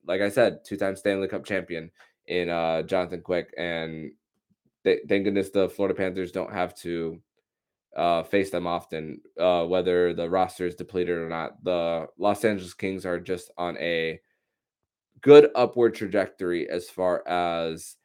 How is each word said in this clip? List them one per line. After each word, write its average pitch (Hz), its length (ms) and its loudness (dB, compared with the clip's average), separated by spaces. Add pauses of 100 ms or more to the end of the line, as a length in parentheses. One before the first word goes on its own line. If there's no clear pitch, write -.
like 95 160 0
I 101 80 2
said, 110 340 0
two-time 95 320 -4
Stanley 98 320 -2
Cup 98 180 -8
champion 85 440 -6 (380)
in, 87 220 -2
uh, 82 340 0
Jonathan 87 380 -4
Quick. 87 360 -4
And 82 540 -6 (720)
th-, 95 240 2
thank 101 160 2
goodness 98 260 0
the 95 200 2
Florida 95 280 -2
Panthers 92 340 -4
don't 92 220 -6
have 90 220 -4
to, 85 440 -6 (760)
uh, 85 280 0
face 98 280 0
them 87 160 -4
often, 80 540 -8 (180)
uh, 87 260 4
whether 90 480 2
the 85 160 -4
roster 90 380 0
is 87 80 -6
depleted 87 420 -4
or 82 120 -6
not. 82 340 -8
The 85 440 -2 (120)
Los 101 260 0
Angeles 95 300 -2
Kings 95 300 -6
are 87 140 -4
just 90 380 -8
on 85 200 -6
a 80 420 -4 (1000)
good 147 340 12
upward 120 400 2
trajectory 92 720 -2
as 87 220 -6
far 90 360 -2
as 85 760 -4